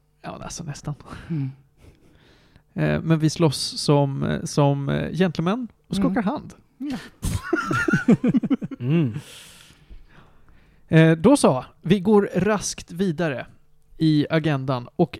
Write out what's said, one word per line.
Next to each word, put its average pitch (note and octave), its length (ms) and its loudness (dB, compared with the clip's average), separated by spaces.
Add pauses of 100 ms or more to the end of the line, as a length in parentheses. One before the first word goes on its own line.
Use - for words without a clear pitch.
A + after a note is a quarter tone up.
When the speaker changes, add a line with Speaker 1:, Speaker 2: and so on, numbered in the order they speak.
(220)
Speaker 1:
Ja, - 200 -12
alltså - 220 -12
nästan. D3 300 -10 (340)
Speaker 2:
Mm. C#3 220 -4 (1200)
Speaker 1:
Eh, D3+ 280 -2
men D#3+ 160 2
vi D3+ 120 2
slåss D#3+ 280 0 (220)
som, C#3+ 420 2
eh, D3+ 220 -4
som, C#3 440 0
eh, D3 240 -4
gentlemän F#3 560 -2 (200)
och - 80 -6
skakar G3 140 0 (120)
Speaker 2:
Mm. - 20 -8
Speaker 1:
hand. - 300 -6 (240)
Speaker 2:
Ja. C4+ 240 -8
Speaker 3:
<laughs> - 40 -20 (1700)
Mm. C3+ 340 0 (1700)
Speaker 1:
Eh, D#3+ 280 6
då G#3+ 200 6
så, D3 280 2 (180)
vi F#3+ 180 2
går G3+ 340 4
raskt G3 580 -2
vidare E3 540 -4 (520)
i D3+ 320 4
agendan. C#3 680 -2
Och - 240 0